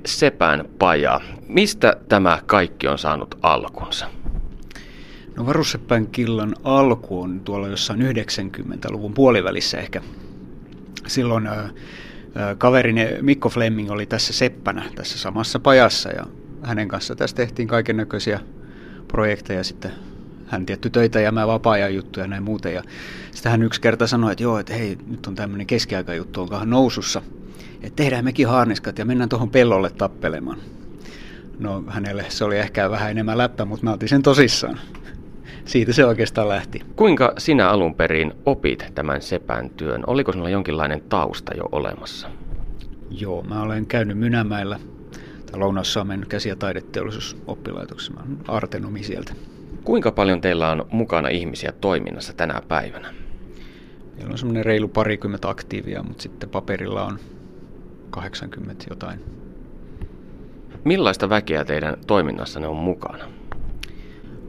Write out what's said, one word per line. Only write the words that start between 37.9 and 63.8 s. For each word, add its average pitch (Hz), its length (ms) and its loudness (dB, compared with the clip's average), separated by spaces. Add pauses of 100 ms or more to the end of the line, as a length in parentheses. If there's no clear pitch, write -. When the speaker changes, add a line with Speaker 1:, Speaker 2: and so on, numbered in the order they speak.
Speaker 1:
perin 80 380 2 (140)
opit 87 380 2 (100)
tämän 71 280 -2
sepän 64 480 -4
työn? 62 360 -4
Oliko 131 260 2
sinulla 87 180 -2
jonkinlainen 78 580 0
tausta 76 480 -2
jo - 160 -4
olemassa? - 560 -6 (800)
Speaker 2:
Joo, 92 320 -6
mä 104 200 -4
olen 107 240 -2
käynyt 107 320 0
Mynämäellä, 104 600 0 (720)
tai 95 100 -6
Lounais-Suomen 98 680 -2
käsi- 104 200 -4
ja 95 80 -4
taideteollisuusoppilaitoksessa. - 1600 -8
Mä - 80 -14
olen 139 180 -8 (100)
artenomi 101 540 -4
sieltä. 92 300 -8 (520)
Speaker 1:
Kuinka 220 280 4
paljon 95 280 4
teillä 82 300 2
on 78 200 0
mukana 95 380 2
ihmisiä 85 440 -4
toiminnassa 55 600 -2
tänä 76 360 -2
päivänä? - 460 -4 (1000)
Speaker 2:
Meillä 110 160 -10
on 117 60 -6
semmoinen 113 260 -2
reilu 107 240 4
parikymmentä 101 600 0
aktiivia, 98 540 -6
mutta 104 200 -10
sitten - 260 -12
paperilla 98 560 -4
on 101 140 -6 (920)
kahdeksankymmentä - 800 -12
jotain. 92 300 -12 (1600)
Speaker 1:
Millaista 123 440 4
väkeä 80 360 2
teidän 76 320 -2 (100)
toiminnassanne 76 640 0
on 78 80 -4
mukana? - 480 -4 (1200)